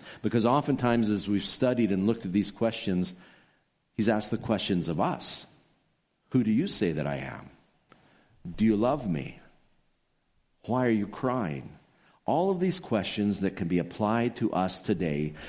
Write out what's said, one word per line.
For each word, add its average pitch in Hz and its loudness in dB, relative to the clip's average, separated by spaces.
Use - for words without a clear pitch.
because 110 0
oftentimes 120 2
as 101 0
we've 101 2
studied 120 2
and 95 2
looked 110 0
at 92 -6
these 98 2
questions, 92 -2
he's 104 0
asked 107 0
the 113 -2
questions 95 -2
of 80 -2
us. - -4
"Who 127 4
do 107 2
you 139 2
say 98 0
that 73 -2
I 71 -2
am? - -10
Do 107 2
you 110 6
love 123 0
me? 67 -4
Why 127 2
are 120 4
you 104 2
crying?" 98 -4
All 170 2
of 180 0
these 180 0
questions 101 -2
that 95 0
can 92 -4
be 90 2
applied 110 0
to - -2
us 92 -2
today, 78 -2